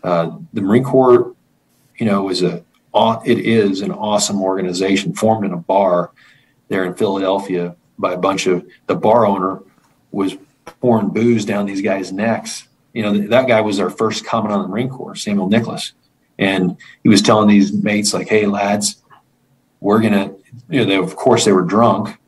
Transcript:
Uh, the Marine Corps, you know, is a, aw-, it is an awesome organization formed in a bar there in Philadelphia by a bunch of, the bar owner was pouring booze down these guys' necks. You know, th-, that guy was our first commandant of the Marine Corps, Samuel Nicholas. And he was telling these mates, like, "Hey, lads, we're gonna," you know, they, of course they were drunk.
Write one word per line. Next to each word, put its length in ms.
Uh, 340
the 80
Marine 220
Corps, 520
you 100
know, 220
is 120
a, 220
aw-, 300
it 160
is 420
an 100
awesome 500
organization 720
formed 320
in 80
a 40
bar 540
there 160
in 100
Philadelphia 800
by 140
a 40
bunch 300
of, 180
the 80
bar 320
owner 340
was 240
pouring 440
booze 360
down 220
these 140
guys' 300
necks. 560
You 100
know, 100
th-, 160
that 180
guy 140
was 180
our 120
first 340
commandant 360
of 60
the 40
Marine 180
Corps, 260
Samuel 320
Nicholas. 460
And 360
he 60
was 120
telling 260
these 240
mates, 440
like, 120
"Hey, 200
lads, 560
we're 220
gonna," 320
you 100
know, 60
they, 100
of 200
course 300
they 60
were 100
drunk. 560